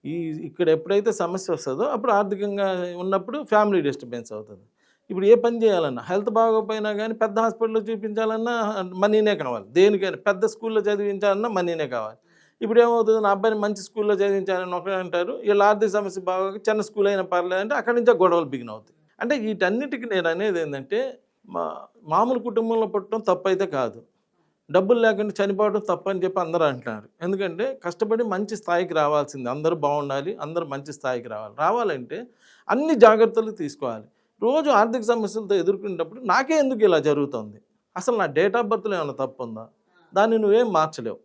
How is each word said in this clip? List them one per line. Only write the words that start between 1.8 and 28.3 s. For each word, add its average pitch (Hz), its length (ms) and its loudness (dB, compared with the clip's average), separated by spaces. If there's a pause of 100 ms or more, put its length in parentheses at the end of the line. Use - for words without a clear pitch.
అప్పుడు 247 280 0
ఆర్థికంగా 196 880 -2
ఉన్నప్పుడు 196 460 -2
ఫ్యామిలీ 208 380 4
డిస్టర్బెన్స్ 120 520 -6
అవుతుంది. 107 260 -14 (500)
ఇప్పుడు 190 160 -2
ఏ 220 100 10
పని 233 280 0
చేయాలన్నా, 160 460 2
హెల్త్ 202 200 0
బాగోకపోయినా 220 640 0
కానీ 220 200 -4
పెద్ద 220 260 0
హాస్పిటల్లో 226 400 0
చూపించాలన్నా 220 1040 -4 (100)
మనీనే 208 420 4
కావాలి, 123 320 -4
దేనికైనా 185 500 4
పెద్ద 202 280 0
స్కూల్లో 220 360 -2
చదివించాలన్నా 202 680 0
మనీనే 170 380 -2
కావాలి. 113 300 -6 (440)
ఇప్పుడు 226 200 4
ఏమవుతుంది, 226 400 4
నా 208 80 2
అబ్బాయిని 208 300 2
మంచి 208 280 -2
స్కూల్లో 208 260 0
చదివించాలని 190 600 0
ఒకరు 180 160 -6
అంటారు, 180 420 -2
వీళ్ళ 202 300 2
ఆర్థిక 208 260 4
సమస్య 190 320 -4
బాగోక 190 480 -2
చిన్న 214 120 0
స్కూల్ 202 260 -2
అయినా 196 160 0
పర్లేదు 180 380 -2
అంటే 226 140 -4
అక్కడి 240 200 -2
నుంచే 240 180 4
గొడవలు 170 320 4
బిగిన్ 127 240 -8
అవుతాయి. 107 260 -18 (260)
అంటే 233 260 -2
వీటన్నిటికీ 220 580 -2
నేను 185 240 0
అనేది 175 320 -2
ఏంటంటే 165 580 -6 (300)
మా-, - 260 -6 (280)
మామూలు 220 360 0
కుటుంబంలో 226 480 -2
పుట్టడం 208 320 -4
తప్పు 185 280 0
అయితే 190 180 2
కాదు, 127 360 -4 (680)
డబ్బులు 190 280 4
లేకుండా 214 460 2
చనిపోవడం 202 440 0
తప్పు 185 200 -2
అని 190 140 -2
చెప్పి 185 160 -2
అందరూ 165 260 0
అంటున్నారు. 123 600 -6
ఎందుకంటే 196 580 -4
కష్టపడి 214 400 -2
మంచి 202 340 -4